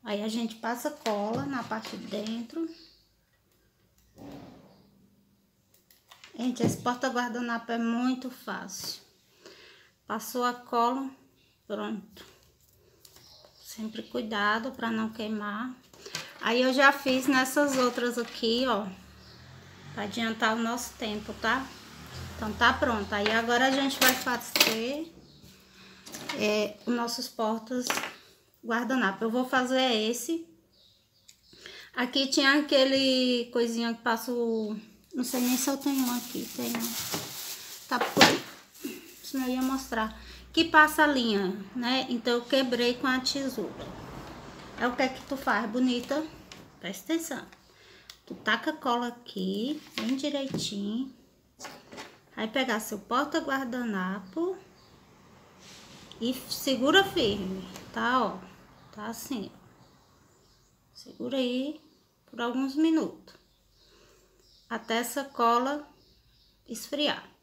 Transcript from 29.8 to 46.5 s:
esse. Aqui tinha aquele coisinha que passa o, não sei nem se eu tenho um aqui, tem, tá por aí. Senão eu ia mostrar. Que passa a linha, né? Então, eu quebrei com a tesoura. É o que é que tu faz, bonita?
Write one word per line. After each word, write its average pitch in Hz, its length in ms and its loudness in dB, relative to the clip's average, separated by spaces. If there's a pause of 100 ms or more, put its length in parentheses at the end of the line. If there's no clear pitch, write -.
esse. 240 520 -2 (1500)
Aqui 254 320 0
tinha 277 320 6
aquele 262 960 4
coisinha 233 420 0
que 226 80 -14
passa 233 300 0
o, 226 420 0 (400)
não 254 80 -2
sei 247 180 -2
nem 247 160 2
se - 120 0
eu 277 80 0
tenho 277 280 0
um 247 120 0
aqui, - 400 -6
tem, 233 160 -4 (1160)
tá 247 100 0
por - 260 6
aí. 320 180 6 (800)
Senão 262 260 -4
eu 254 60 0
ia 254 80 0
mostrar. 254 560 -2 (340)
Que 330 120 4
passa 311 400 8
a - 20 6
linha, 226 440 4 (240)
né? 247 340 0
Então, 240 240 0
eu 240 140 2
quebrei 247 480 4
com 247 120 -4
a 254 140 2
tesoura. 254 640 -4 (920)
É 226 60 0
o 247 100 -2
que 269 60 2
é 262 60 4
que 254 180 -6
tu 277 100 -4
faz, 226 340 0
bonita? 254 560 2 (540)